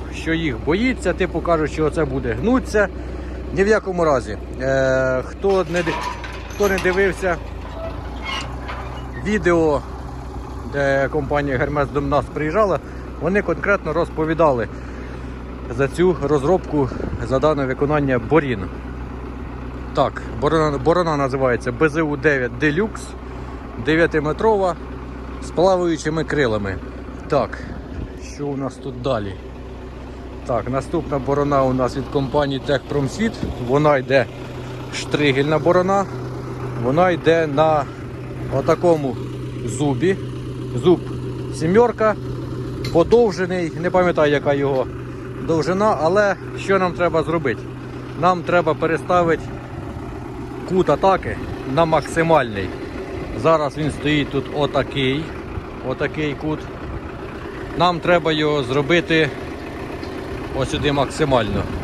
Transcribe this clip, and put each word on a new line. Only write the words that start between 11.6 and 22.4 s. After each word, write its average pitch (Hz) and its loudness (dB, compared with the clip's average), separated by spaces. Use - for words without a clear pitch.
до 127 -2
нас 143 2
приїжджала, 160 2
вони 190 2
конкретно 170 0
розповідали 156 2
за 135 2
цю 175 4
розробку, 143 2
за 131 4
дане 143 4
виконання 139 2
борін. 117 2
Так, 131 2
борона, 151 2
борона 165 2
називається 131 0
Б 151 4
З 151 0
У 147 0
дев'ять 131 2